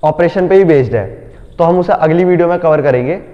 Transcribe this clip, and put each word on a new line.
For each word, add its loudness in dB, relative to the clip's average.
operation 0
पे 2
ही 6
based 0
है, -2
तो 2
हम 0
उसे -2
अगली 0
वीडियो 2
में -2
cover 0
करेंगे। -2